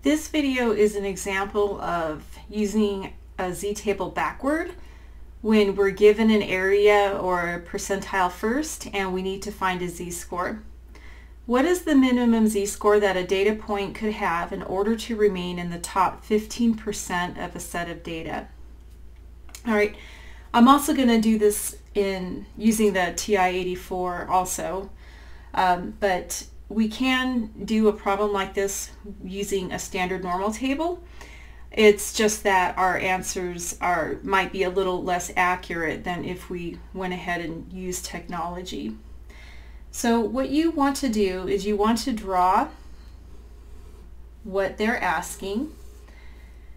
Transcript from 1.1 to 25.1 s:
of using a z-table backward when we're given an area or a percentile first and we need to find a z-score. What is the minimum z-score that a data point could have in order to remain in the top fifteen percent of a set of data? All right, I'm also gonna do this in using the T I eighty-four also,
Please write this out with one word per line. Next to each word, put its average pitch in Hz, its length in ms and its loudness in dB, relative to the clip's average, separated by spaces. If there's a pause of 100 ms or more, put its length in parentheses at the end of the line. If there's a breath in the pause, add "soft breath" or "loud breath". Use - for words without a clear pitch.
of 160 420 -4 (280)
using 202 640 0 (240)
a 180 160 -2
z-table 196 560 -2
backward 277 640 -2 (680 soft breath)
when 208 340 4
we're 196 180 4
given 214 380 6
an 214 120 4
area 202 760 4
or 175 360 0
a 170 80 -8
percentile 196 680 -2
first 240 640 -4
and 190 220 -2
we 185 80 -2
need 190 220 -4
to 214 60 -6
find 185 300 -2
a 180 80 -4
z-score. 180 760 -6 (840 loud breath)
What 247 180 4
is 359 200 2
the 311 100 2
minimum 240 540 6
z-score 208 520 4
that 190 160 4
a 180 100 0
data 196 280 2
point 202 400 -4
could 214 180 -2
have 175 400 -2
in 180 100 -8
order 202 320 0
to 220 220 -6
remain 180 420 2
in 175 120 -6
the 175 80 -6
top - 440 0
fifteen 220 520 2
percent 190 640 -4
of 175 180 -8
a 175 40 -8
set 170 280 -6
of 165 140 -12
data? 160 460 -8 (1160)
All 233 60 -2
right, 208 240 2 (560 loud breath)
I'm 240 160 8
also 285 240 6
gonna 240 260 4
do 220 200 4
this 208 380 2 (180)
in 190 500 -2 (140)
using 214 340 4
the 185 240 2
T 208 220 2
I 185 100 6
eighty-four 180 800 -4
also, 185 640 0 (640 loud breath)